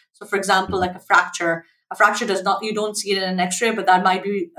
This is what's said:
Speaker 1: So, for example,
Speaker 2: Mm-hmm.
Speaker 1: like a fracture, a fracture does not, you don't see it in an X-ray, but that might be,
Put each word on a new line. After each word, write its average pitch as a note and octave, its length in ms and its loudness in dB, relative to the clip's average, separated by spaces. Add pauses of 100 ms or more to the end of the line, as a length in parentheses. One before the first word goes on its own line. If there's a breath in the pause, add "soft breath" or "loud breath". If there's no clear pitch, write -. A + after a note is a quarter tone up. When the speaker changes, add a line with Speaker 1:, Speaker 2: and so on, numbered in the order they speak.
(140)
Speaker 1:
So, - 120 -20
for G3+ 120 -2
example, F#3+ 200 2
Speaker 2:
Mm-hmm. F#3+ 300 -2
Speaker 1:
like F3+ 80 -10
a - 40 -20
fracture, E3+ 680 0 (260 soft breath)
a F3+ 40 -12
fracture G#3+ 300 2
does F#3+ 160 -2
not, G3 220 -2
you G#3+ 100 -4
don't G#3 240 -4
see G3+ 140 -4
it F#3+ 100 0
in F#3 80 -2
an F#3 100 -2
X-ray, F#3 320 0
but G3+ 140 -4
that F#3 180 6
might F#3 200 0
be, G3+ 360 -4